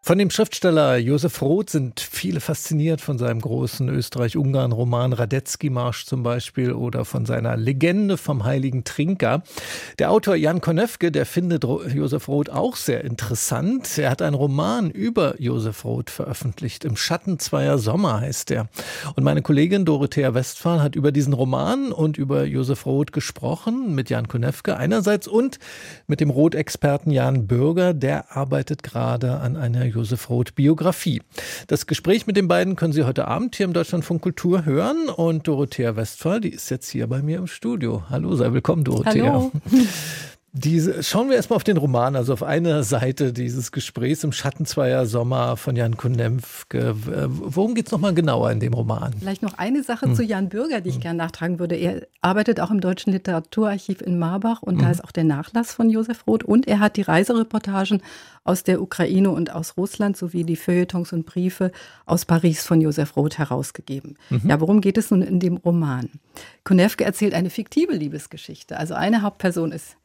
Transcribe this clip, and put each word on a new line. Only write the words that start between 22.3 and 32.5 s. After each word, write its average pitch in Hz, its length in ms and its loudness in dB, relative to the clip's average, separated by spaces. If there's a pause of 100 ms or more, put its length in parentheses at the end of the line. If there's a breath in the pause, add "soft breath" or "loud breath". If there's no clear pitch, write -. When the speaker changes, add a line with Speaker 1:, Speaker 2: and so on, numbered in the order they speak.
Speaker 1:
Josef 131 420 -2
Roth 139 260 0
gesprochen 208 840 -4
mit 131 140 -2
Jan 117 200 -2
Konöfke 123 500 -2
einerseits 202 500 0
und 240 300 0 (480 loud breath)
mit 147 140 0
dem 147 100 4
Roth-Experten 151 800 2
Jan 127 360 2
Bürger, 165 460 2
der 139 420 -2
arbeitet 139 480 -2
gerade 120 580 -2
an 127 160 -2
einer 123 320 0
Josef 113 400 -2
Roth-Biografie. 143 960 2 (440 loud breath)
Das - 200 -2
Gespräch 202 420 0
mit 190 80 2
den 196 100 4
beiden 175 300 2